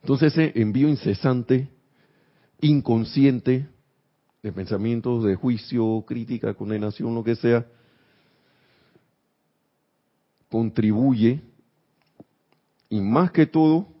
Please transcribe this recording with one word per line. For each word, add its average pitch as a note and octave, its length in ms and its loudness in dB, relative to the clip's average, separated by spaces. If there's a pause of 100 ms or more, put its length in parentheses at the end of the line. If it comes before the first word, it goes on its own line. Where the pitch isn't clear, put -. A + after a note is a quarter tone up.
Entonces, C#3+ 320 2
ese D#3 280 0
envío A#2 260 2
incesante, C3 800 0 (880)
inconsciente, C3 1080 0 (760)
de G#2 80 -8
pensamientos, A2 720 -4
de G2 120 2
juicio, A2+ 720 -2
crítica, A2+ 460 -6
condenación, G#2+ 600 -6
lo A2+ 80 -6
que A#2 120 -2
sea, A#2+ 300 0 (2750)
contribuye, A2+ 920 2 (1500)
y G#2+ 100 -4
más B2+ 320 2
que D#3+ 140 4
todo D#3+ 420 2 (140)